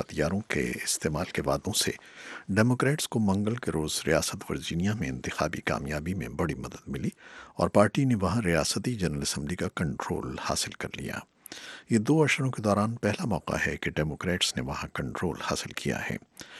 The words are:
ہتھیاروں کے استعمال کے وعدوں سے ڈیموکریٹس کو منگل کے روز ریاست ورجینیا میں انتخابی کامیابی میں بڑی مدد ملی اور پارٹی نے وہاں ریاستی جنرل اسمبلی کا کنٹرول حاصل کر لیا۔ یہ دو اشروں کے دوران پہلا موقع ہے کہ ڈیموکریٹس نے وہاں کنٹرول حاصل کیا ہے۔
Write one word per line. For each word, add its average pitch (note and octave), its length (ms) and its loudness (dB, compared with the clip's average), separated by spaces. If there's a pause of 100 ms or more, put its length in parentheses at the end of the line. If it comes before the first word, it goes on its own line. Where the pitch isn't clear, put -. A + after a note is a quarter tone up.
ہتھیاروں E2 480 0
کے B1 240 0 (120)
استعمال D#2 400 -2
کے - 220 -4
وعدوں C#2 260 0
سے - 180 0 (580)
ڈیموکریٹس B2 600 4
کو - 100 -2
منگل G#2 360 2
کے - 160 -6
روز D#2 360 -2
ریاست - 440 2
ورجینیا E2+ 440 0
میں G#2+ 140 -2
انتخابی C2+ 520 -2
کامیابی D2+ 540 -4
میں F#2+ 140 -4
بڑی D#2 260 -2
مدد - 340 -10
ملی C#2 200 -4 (460)
اور - 140 2
پارٹی G#2 360 6
نے B2+ 100 4
وہاں G2 280 2
ریاستی F2+ 520 2
جنرل D#2 280 0
اسمبلی D2 340 -2
کا E2+ 120 -2
کنٹرول D2 720 -4
حاصل - 320 -2
کر - 260 -8
لیا۔ - 220 -8 (720)
یہ A#2 80 6
دو C#3+ 240 6
اشروں C3 280 2
کے B2 120 -6
دوران G#2 340 4
پہلا G#2 280 0
موقع F#2+ 320 0 (100)
ہے D2 100 0
کہ - 140 -2
ڈیموکریٹس E2 680 0
نے B1+ 60 -2
وہاں C2+ 320 -4
کنٹرول E2 460 -2
حاصل - 320 -4
کیا - 280 -2 (100)
ہے۔ B1 60 -4 (420)